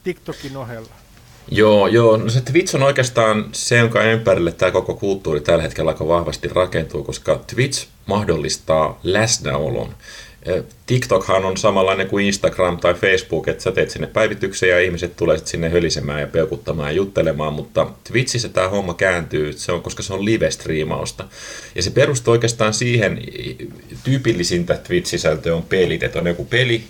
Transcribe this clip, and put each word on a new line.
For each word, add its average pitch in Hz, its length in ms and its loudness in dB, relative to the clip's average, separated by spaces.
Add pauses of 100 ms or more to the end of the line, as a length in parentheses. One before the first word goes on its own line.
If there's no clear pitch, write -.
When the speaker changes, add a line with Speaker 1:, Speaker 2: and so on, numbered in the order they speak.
Speaker 1:
TikTokin 147 520 -10
ohella. 117 340 -12 (580)
Speaker 2:
Joo, 104 380 6
joo. 110 300 6
No 110 120 -2
se 120 120 2
Twitch 165 340 0
on 135 80 2
oikeastaan 120 680 2
se, - 240 0
jonka 113 260 4
ympärille 98 500 2
tää 92 180 2
koko 90 240 0
kulttuuri 95 460 -2
tällä 82 220 2
hetkellä 80 280 -2
aika 78 180 -4
vahvasti 85 400 0
rakentuu, 82 560 -2
koska 71 360 -2 (140)
Twitch 131 340 -2 (180)
mahdollistaa 80 960 0
läsnäolon. 73 920 -2 (480)
Eh, 85 200 -2 (240)
TikTokhan 95 580 2
on 95 120 -2
samanlainen 95 520 2
kuin 101 180 0
Instagram 90 520 0
tai 87 160 2
Facebook, 90 540 0
että - 140 -4
sä 92 100 0
teet 87 180 0
sinne 78 160 -6
päivityksiä 101 640 0
ja 90 120 4
ihmiset 87 360 -2
tulee 80 220 2
sit - 80 -10
sinne 82 240 -4
hölisemään 76 500 0
ja 71 60 -4
peukuttamaan 80 640 -2
ja 78 80 -2
juttelemaan, 78 560 -2
mutta 76 340 -2 (180)
Twitchissä 123 440 -4
tää 92 200 0
homma 95 260 -4
kääntyy, 82 580 0
se - 200 -6
on, 85 100 -4
koska - 200 -10
se 95 120 -6
on 95 100 -4
live-striimausta. 80 1000 -2 (500)
Ja 92 80 -4
se 90 80 0
perustuu 131 420 2
oikeastaan 110 420 2
siihen, 113 480 0 (840)
tyypillisintä 92 720 0
Twitch-sisältöä 85 800 -2
on 82 80 -2
pelit, 85 400 0
että 69 160 -4
on 85 80 -2
joku 87 180 -2
peli, 117 460 0